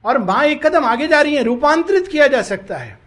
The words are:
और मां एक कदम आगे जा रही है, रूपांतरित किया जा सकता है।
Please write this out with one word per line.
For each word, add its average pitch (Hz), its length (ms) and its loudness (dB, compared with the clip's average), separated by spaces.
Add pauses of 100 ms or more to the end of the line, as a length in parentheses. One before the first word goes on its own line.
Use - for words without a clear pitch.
और 247 140 0
मां 208 260 0
एक 302 220 0
कदम 311 180 2
आगे 240 240 -2
जा 302 120 4
रही 294 140 0
है, 269 80 0
रूपांतरित 320 640 0
किया 302 180 2
जा 262 160 0
सकता 190 340 -8
है। 117 300 -16